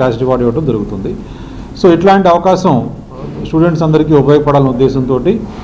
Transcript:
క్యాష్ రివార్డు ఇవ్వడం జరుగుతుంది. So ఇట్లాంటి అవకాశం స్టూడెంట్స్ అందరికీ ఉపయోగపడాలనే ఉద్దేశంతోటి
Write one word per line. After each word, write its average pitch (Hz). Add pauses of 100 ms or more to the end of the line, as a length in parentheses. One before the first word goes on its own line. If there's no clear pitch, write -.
క్యాష్ 127
రివార్డు 127
ఇవ్వడం 117
జరుగుతుంది. 104 (680)
So 196 (100)
ఇట్లాంటి 190
అవకాశం 180 (760)
స్టూడెంట్స్ 160
అందరికీ 156 (100)
ఉపయోగపడాలనే 143
ఉద్దేశంతోటి 131 (300)